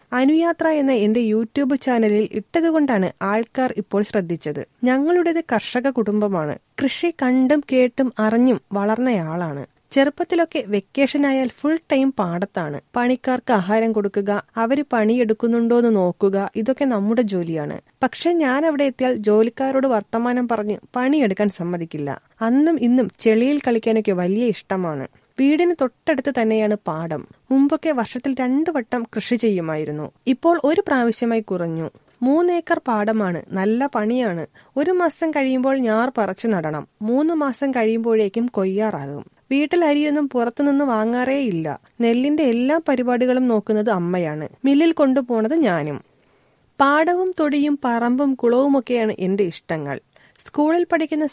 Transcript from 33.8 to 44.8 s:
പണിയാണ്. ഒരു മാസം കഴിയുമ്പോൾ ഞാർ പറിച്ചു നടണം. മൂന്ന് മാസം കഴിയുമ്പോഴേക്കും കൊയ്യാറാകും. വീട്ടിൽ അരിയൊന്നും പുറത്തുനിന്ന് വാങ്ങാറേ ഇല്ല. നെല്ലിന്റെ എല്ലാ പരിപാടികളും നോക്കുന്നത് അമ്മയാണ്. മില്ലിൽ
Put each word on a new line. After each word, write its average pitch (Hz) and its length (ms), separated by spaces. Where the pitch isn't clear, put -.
പണിയാണ്. 214 520
ഒരു 302 140
മാസം 339 400
കഴിയുമ്പോൾ 269 480
ഞാർ 233 380
പറിച്ചു 190 300
നടണം. 156 420
മൂന്ന് 277 320
മാസം 277 360
കഴിയുമ്പോഴേക്കും 226 760
കൊയ്യാറാകും. 190 800
വീട്ടിൽ 302 340
അരിയൊന്നും 294 440
പുറത്തുനിന്ന് 277 560
വാങ്ങാറേ 247 560
ഇല്ല. 165 400
നെല്ലിന്റെ 254 420
എല്ലാ 262 460
പരിപാടികളും 254 600
നോക്കുന്നത് 214 420
അമ്മയാണ്. 175 580
മില്ലിൽ 294 280